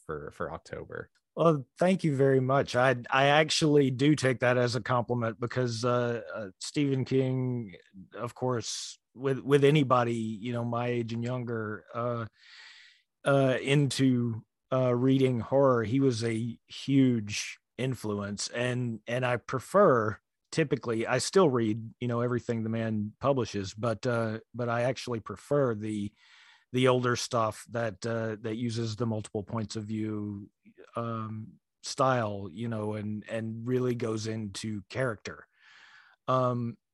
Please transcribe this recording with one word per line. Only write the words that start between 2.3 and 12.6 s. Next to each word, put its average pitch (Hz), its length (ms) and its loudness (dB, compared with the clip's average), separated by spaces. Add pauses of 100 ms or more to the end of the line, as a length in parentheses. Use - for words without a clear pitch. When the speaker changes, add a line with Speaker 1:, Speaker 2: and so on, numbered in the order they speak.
Speaker 2:
much. 135 360 0
I, 127 200 4 (140)
I 135 160 4
actually 147 640 4
do 139 240 4
take 135 260 0
that 123 180 4
as 123 180 0
a 120 40 -2
compliment 120 600 -2
because, 120 440 -4
uh, 120 360 0 (140)
uh, 104 120 -8 (140)
Stephen 135 440 -2
King, 127 680 -2 (400)
of 117 200 -10
course, - 640 -6 (160)
with, 131 260 -4
with 135 240 4
anybody, 127 480 6
you 113 400 -6
know, 120 120 -4
my 120 220 -2
age 120 260 -2
and 117 120 -4
younger, 117 680 -6
uh, 120 340 -4 (960)